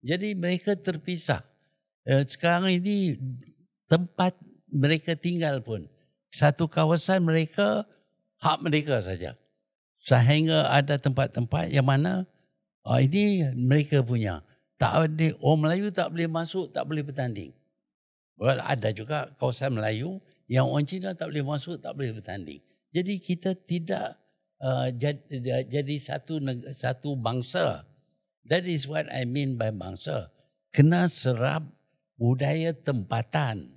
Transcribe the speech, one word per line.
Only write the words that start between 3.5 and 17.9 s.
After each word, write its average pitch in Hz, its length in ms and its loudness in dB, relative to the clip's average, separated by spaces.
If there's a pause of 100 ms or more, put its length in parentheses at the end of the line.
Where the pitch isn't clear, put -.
tempat 180 480 2 (320)
mereka 151 480 2
tinggal 165 400 -2
pun, 110 320 -6 (400)
satu 151 400 2
kawasan 170 560 2
mereka, 180 560 2 (560)
hak - 240 0
mereka 147 400 2
saja. 90 320 -6 (640)
Sehingga 151 720 6
ada 143 320 4
tempat-tempat 135 720 0
yang 135 160 4
mana, 175 320 2 (640)
ah, 120 160 4
ini 185 560 2
mereka 139 480 2
punya. 104 400 -2 (320)
Tak 160 320 2
ada, 156 320 0
orang 151 240 4
Melayu 190 240 0
tak 170 240 -4
boleh 170 160 -2
masuk, 165 400 -6
tak - 160 -6
boleh 151 160 -4
bertanding. 123 480 -6 (880)